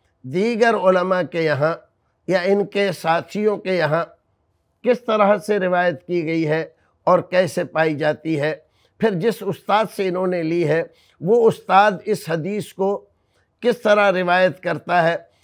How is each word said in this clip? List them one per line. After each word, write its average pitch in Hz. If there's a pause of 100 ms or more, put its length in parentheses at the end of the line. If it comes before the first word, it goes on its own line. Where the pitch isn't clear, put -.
(220)
دیگر 220
علماء 185
کے 165
یہاں 151 (520)
یا 180
ان 196
کے 202
ساتھیوں 190
کے 185
یہاں 160 (800)
کس 247
طرح 214
سے 208
روایت 180
کی 170
گئی 165
ہے 156 (380)
اور 180
کیسے 180
پائی 156
جاتی 151
ہے، 151 (420)
پھر 220
جس 196
استاد 202 (120)
سے 196
انہوں 185
نے 180
لی 160
ہے 135 (380)
وہ 226
استاد 196 (120)
اس 202
حدیث 170
کو 196 (560)
کس 240
طرح 208
روایت 180
کرتا 170
ہے۔ 170 (280)